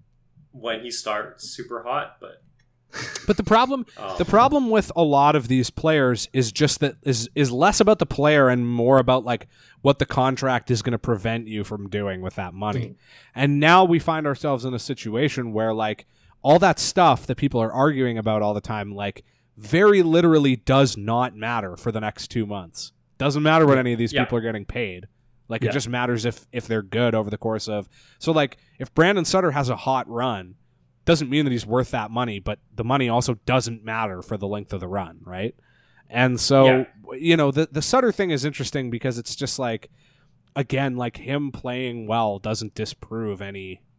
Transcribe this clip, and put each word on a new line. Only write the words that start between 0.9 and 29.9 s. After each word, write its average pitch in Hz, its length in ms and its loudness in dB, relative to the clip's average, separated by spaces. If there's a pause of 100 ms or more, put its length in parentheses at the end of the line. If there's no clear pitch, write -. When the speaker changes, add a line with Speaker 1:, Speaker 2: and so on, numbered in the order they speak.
Speaker 1:
starts - 580 -8
super 117 340 -12
hot, 131 360 -8
but - 240 -20 (840)
Speaker 2:
But 214 120 0
the 214 60 -2
problem, 247 420 2 (100)
Speaker 1:
Um, 95 220 -10
Speaker 2:
the 175 80 0
problem 262 440 4
with 220 280 2
a 170 40 4
lot 143 360 4
of 117 100 -2
these 127 220 2
players 139 640 0
is 123 180 0
just - 300 0
that 139 220 -2
is, 120 320 -2
is 143 140 2
less 156 300 2
about 214 200 6
the - 60 0
player 143 440 4
and 123 180 0
more 120 300 4
about, 127 260 2
like, 117 240 -4 (340)
what 139 180 2
the 135 60 0
contract 127 640 -2
is 120 120 0
gonna 120 160 -2
prevent 113 500 -4
you 107 160 -4
from 101 240 -10
doing 98 340 -6
with 92 140 -8
that 90 180 -8
money. 104 340 -4
Speaker 3:
Mm-hmm. 90 60 -16 (400)
Speaker 2:
And 143 280 0
now 180 240 8
we 170 120 4
find 156 300 -2
ourselves 135 380 -2
in 131 80 -6
a 120 60 -6
situation 120 760 -4
where, 110 200 0
like, 110 320 -4 (360)
all 151 180 6
that 180 200 4
stuff 160 480 2
that 170 100 -2
people 127 240 0
are 110 100 0
arguing 131 460 2
about 107 240 0
all 104 120 0
the 104 60 -4
time, 104 340 -8
like, 101 300 -8 (320)
very 175 480 4
literally 160 540 6
does 131 400 4
not 113 360 -2
matter 107 440 -6
for 117 160 -6
the 107 80 -4
next - 260 -6
two 117 180 -4
months. 98 460 -12 (260)
Doesn't 143 260 0
matter 156 220 6
what 139 120 8
any 123 160 0
of 113 60 -4
these 117 120 0
Speaker 1:
Yeah. 123 140 0
Speaker 2:
people 120 140 -2
are - 20 -8
getting 110 240 -6
paid. 98 420 -10 (400)
Like, 117 140 -6
it 120 60 0
Speaker 3:
Yeah. 104 40 -2
Speaker 2:
just 135 160 -4
matters 123 380 -2
if, 117 260 -6
if 120 160 -10
they're 110 140 -2
good 113 340 0
over 107 140 -2
the 104 80 -8
course 110 320 -6
of, 104 180 -6 (320)
so, 160 140 0
like, 147 240 0 (220)
if - 140 -12
Brandon 180 300 4
Sutter 180 280 0
has 135 180 -2
a 123 80 -2
hot 131 320 -2